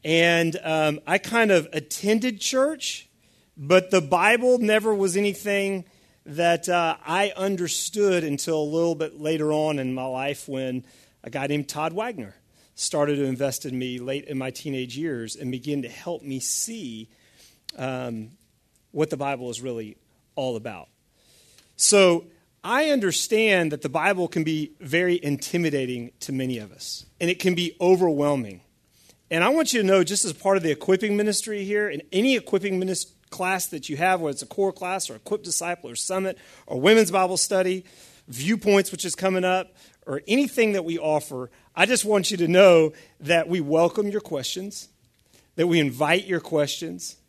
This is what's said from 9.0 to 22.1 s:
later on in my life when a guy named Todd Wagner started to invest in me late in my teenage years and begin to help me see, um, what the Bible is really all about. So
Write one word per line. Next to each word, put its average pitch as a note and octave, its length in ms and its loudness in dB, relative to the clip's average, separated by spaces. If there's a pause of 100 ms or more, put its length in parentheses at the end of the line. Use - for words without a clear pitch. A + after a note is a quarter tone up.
later D3+ 340 0
on D3+ 260 0
in C3 140 -4
my C3 120 -6
life C3 420 -6
when C3 380 -6 (380)
a - 60 -14
guy C3+ 180 -6
named C#3+ 220 -2
Todd D#3+ 240 -4
Wagner F#3 420 -8 (400)
started D3 420 0
to C#3 60 0
invest C3+ 420 -2
in B2+ 120 -6
me B2 220 -6
late C3+ 260 -6
in C#3+ 120 -8
my C3 140 -6
teenage C3+ 460 -8
years B2+ 380 -6
and B2+ 160 -8
begin C3+ 320 -4
to A#2 60 -10
help E3+ 320 -10
me C3+ 180 -8
see, B2 680 -8 (680)
um, B2 540 -8 (600)
what D3+ 180 -2
the D3 80 -4
Bible C3+ 320 -4
is A2+ 120 -10
really A#2 360 -10 (380)
all C3 200 -2
about. G#2 340 -12 (840)
So F3+ 500 6 (380)